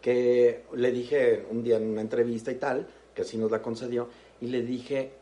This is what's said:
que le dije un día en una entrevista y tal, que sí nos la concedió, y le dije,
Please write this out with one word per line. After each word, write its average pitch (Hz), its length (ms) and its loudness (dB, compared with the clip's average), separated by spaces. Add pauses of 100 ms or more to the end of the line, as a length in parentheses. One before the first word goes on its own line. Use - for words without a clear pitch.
que 123 640 4 (100)
le 123 180 2
dije 123 580 2
un 117 140 -2
día 113 140 4
en 110 100 -2
una 107 140 -2
entrevista 117 480 -2
y 123 60 -6
tal, 139 300 -4 (280)
que 92 100 -4
sí 113 140 -8
nos 110 120 0
la 110 120 0
concedió, 120 460 -4 (320)
y 120 80 -6
le 123 140 -2
dije, 127 600 -4